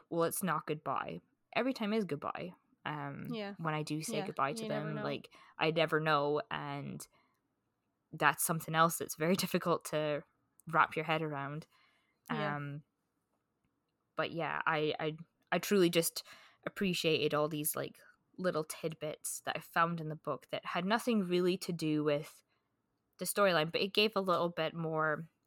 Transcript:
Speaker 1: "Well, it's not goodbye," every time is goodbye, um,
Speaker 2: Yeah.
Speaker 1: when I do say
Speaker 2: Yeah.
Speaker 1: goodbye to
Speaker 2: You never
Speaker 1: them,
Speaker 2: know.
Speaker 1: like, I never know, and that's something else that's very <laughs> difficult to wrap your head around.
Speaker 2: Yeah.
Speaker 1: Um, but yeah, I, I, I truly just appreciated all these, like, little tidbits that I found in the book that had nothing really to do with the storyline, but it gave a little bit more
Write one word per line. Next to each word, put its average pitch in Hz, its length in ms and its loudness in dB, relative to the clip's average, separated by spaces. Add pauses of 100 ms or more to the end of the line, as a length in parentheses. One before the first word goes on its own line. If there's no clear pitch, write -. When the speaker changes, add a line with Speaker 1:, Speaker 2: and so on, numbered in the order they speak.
Speaker 1:
"Well, 165 160 2
it's - 180 -2
not 160 240 -2
goodbye," 151 540 -4 (340)
every 254 180 0
time 214 200 -2
is 220 120 2
goodbye, 170 480 -6 (320)
um, 143 500 -6
Speaker 2:
Yeah. 202 220 -8
Speaker 1:
when 160 180 0
I 151 80 0
do 151 200 -2
say 214 180 -4
Speaker 2:
Yeah. - 20 -4
Speaker 1:
goodbye 139 320 0
to 226 100 -8
Speaker 2:
You 214 40 -6
never - 220 -2
Speaker 1:
them, - 20 -6
Speaker 2:
know. - 100 -6
Speaker 1:
like, 143 280 -6 (280)
I 160 120 4
never 160 300 2
know, 147 400 2 (100)
and 143 560 -6 (1080)
that's 147 300 2
something 160 320 -2
else 165 220 6
that's - 180 -6
very 165 200 4
<laughs> - 20 -4
difficult 175 480 0
to 151 380 -2 (440)
wrap 160 280 2
your 156 100 -2
head 160 160 0
around. 147 440 -6 (640)
Speaker 2:
Yeah. 151 260 -2
Speaker 1:
Um, 143 280 -8 (1300)
but - 140 -2
yeah, 151 340 -2
I, 156 340 2
I, 156 160 -2 (360)
I 180 80 2
truly 185 300 6
just 170 340 2 (420)
appreciated 160 680 0
all 151 140 2
these, 151 280 -2
like, 139 220 -6 (400)
little 165 260 0
tidbits - 840 -8
that - 120 -2
I - 20 -6
found 170 420 0
in 156 80 -6
the 156 60 -6
book - 360 -6
that - 140 -6
had 175 200 -2
nothing 214 420 2
really 180 320 4
to - 140 -6
do 151 300 0
with 147 400 -2 (760)
the 185 60 -4
storyline, 170 460 4
but - 100 0
it 196 120 0
gave 208 220 4
a 196 60 2
little 175 280 2
bit 160 260 -2
more 160 520 -2 (200)